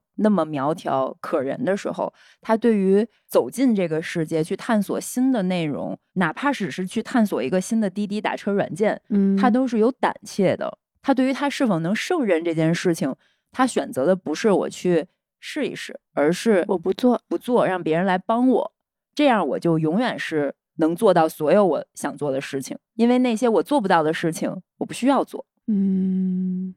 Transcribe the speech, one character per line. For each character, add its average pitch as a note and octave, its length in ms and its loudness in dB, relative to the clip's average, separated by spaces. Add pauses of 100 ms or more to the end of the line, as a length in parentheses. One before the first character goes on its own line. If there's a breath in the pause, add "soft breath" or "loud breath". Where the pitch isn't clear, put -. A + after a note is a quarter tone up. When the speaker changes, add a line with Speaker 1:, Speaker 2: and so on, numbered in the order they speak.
(160)
Speaker 1:
那 G3+ 120 2
么 F#3+ 160 4
苗 D3+ 300 -2
条 C3+ 460 -2
可 - 220 -2
人 C3 220 -4
的 F#3 140 0
时 - 140 -6
候， - 200 -4 (300 soft breath)
她 A3 160 0
对 A3 200 2
于 G3 300 4 (200)
走 B2+ 200 2
进 A#3 280 2
这 F#3+ 120 0
个 D#3 140 -2
世 E3+ 240 -4
界 D#3 180 -2
去 F#3+ 120 -4
探 G#3+ 260 0
索 - 180 -2
新 C4 320 0
的 A3+ 120 0
内 F3+ 220 0
容， G2 300 -6 (180)
哪 F#3 200 0
怕 C#4+ 180 -2
只 F#3+ 200 -4
是 F#3 160 -6
去 A3 160 -6
探 A#3+ 200 2
索 D3+ 200 0
一 B2+ 40 -2
个 F#3 140 0
新 A3+ 180 -2
的 G#3+ 80 0
滴 G3 200 -4
滴 G3+ 120 -6
打 - 160 -2
车 - 180 -4
软 G3 200 -2
件， F#3 260 0 (100)
Speaker 2:
嗯。 G3 280 2
Speaker 1:
她 A3+ 140 4
都 B3+ 160 2
是 A#3 100 -2
有 A3 140 4
胆 G3+ 200 -2 (140)
怯 F3 320 0
的。 - 180 -8 (280)
她 C#4 100 0
对 C4 140 2
于 C4+ 60 0
她 C4 140 -2
是 C#4 200 0
否 G3 100 2
能 E3 160 -2
胜 D#4+ 300 -2
任 F3 200 2
这 E3+ 120 -2
件 D#3+ 180 2
事 E3+ 220 0
情， D#3+ 180 -4 (380)
她 C4 160 0
选 E3+ 240 -4
择 B2+ 120 -2
的 F3+ 120 4
不 E3+ 180 -8
是 G#3+ 160 0
我 D3 180 2
去 F3 380 0 (340)
试 - 280 -6
一 - 80 -8
试， - 240 -14 (160)
而 D3 180 2
是 F#3+ 360 2
Speaker 2:
我 G3+ 60 2
不 F3+ 160 -2
做。 B3 360 2
Speaker 1:
不 E4+ 100 -2
做， A3 300 2
让 F3+ 160 -2
别 D#3 140 0
人 F3+ 100 0
来 F#3 100 2
帮 A#3+ 320 2
我， - 220 2 (420)
这 D4 120 2
样 G#3+ 220 4
我 G#2+ 120 -2
就 E3 180 2
永 D#3+ 220 0
远 A#3+ 180 -2
是 D3+ 380 -4 (220)
能 E3 180 0
做 F#3+ 180 4
到 D#3+ 160 4
所 D3+ 220 -2
有 G3+ 140 6
我 D3+ 280 0
想 - 240 -8
做 C#3+ 140 -2
的 C3+ 100 -2
事 C#3 200 -6
情， - 160 -12 (180)
因 A3+ 140 2
为 B3 100 4
那 B3 160 2
些 A#3+ 140 0
我 G3+ 140 4
做 D4 180 0
不 F#3+ 60 -2
到 E3+ 160 4
的 D#3 100 2
事 E3 180 -2
情， D#3+ 300 -6 (160)
我 - 80 -6
不 - 80 -14
需 A#3 140 -2
要 C4+ 160 4
做。 - 220 -10 (220)
Speaker 2:
嗯。 F#3 1080 -2